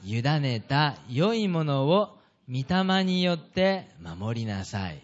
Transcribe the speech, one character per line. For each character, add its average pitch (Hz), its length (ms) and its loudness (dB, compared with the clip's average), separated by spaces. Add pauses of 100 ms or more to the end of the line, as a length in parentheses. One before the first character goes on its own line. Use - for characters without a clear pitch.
委 110 180 -2
ね 139 380 0
た 143 380 0 (120)
良 165 240 0
い 220 140 0
も 165 160 0
の 139 240 0
を 202 320 2 (280)
御 127 200 -4
霊 190 380 2
に 185 180 2
よ 180 100 4
っ 170 40 0
て 185 500 0 (120)
守 95 420 -6
り 113 40 -4
な 98 200 -4
さ 95 260 -6
い。 71 120 -14